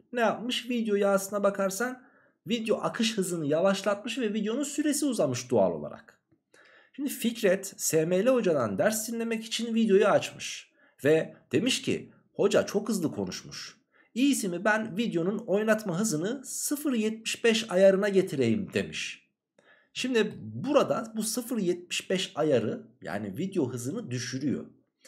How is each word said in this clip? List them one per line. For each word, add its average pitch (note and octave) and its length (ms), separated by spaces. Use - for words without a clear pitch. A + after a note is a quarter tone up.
ne B3 60
yapmış? A#3 500
Videoyu G#3+ 380
aslına G3 360
bakarsan G3 600
video A3 340
akış A3 360
hızını F3 280
yavaşlatmış G3 760
ve G#3+ 140
videonun A3 300
süresi D4 420
uzamış D#3 460
doğal G2 200
olarak. - 500
Şimdi C4+ 160
Fikret, G3 680
S D#3 280
M F#3 200
L - 20
hocadan D#3 500
ders G#3+ 300
dinlemek A3+ 380
için A3+ 300
videoyu G#3+ 300
açmış. - 680
Ve D#3 320
demiş A3+ 300
ki, - 300
"Hoca G3+ 320
çok G#3 240
hızlı F3 220
konuşmuş. - 680
İyisi A#3 360
mi F3 160
ben G#3+ 320
videonun F#3+ 400
oynatma G#3 600
hızını G#3+ 460
sıfır - 480
yetmiş A3 500
beş A3+ 280
ayarına F#3+ 380
getireyim?" C3 640
demiş. - 560
Şimdi B3 480
burada D#3+ 720
bu G#3+ 80
sıfır A#3+ 340
yetmiş - 520
beş F#3 260
ayarı, C#3+ 520
yani G2 360
video F3 320
hızını C3 420
düşürüyor. B2 540